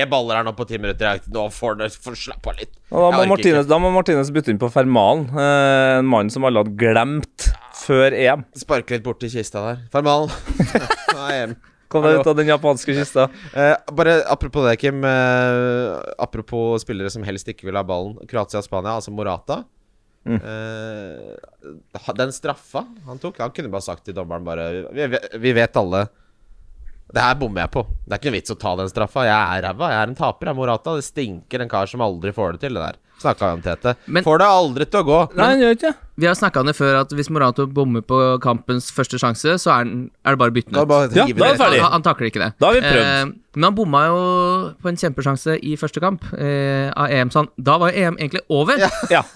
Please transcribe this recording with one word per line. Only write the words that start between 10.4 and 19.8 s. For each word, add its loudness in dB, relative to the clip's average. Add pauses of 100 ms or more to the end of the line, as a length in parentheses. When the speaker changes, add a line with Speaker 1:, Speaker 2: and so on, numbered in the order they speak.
Speaker 1:
<laughs> -2
Nå -6
er -2
E -4
M. -10 (360)
Speaker 2:
Kom 2
deg 6
Speaker 1:
Hallo. 2
Speaker 2:
ut 4
av 2
den 2
japanske 2
kista. 0 (260)
Speaker 1:
Eh, 4 (180)
bare 4 (180)
apropos -2
det, 4
Kim. -2
Eh, 0 (320)
apropos -4
spillere -8
som -12
helst -10
ikke -12
vil -6
ha -4
ballen. -6
Kroatia -6
og -12
Spania, -6
altså -12
Morata. -6 (640)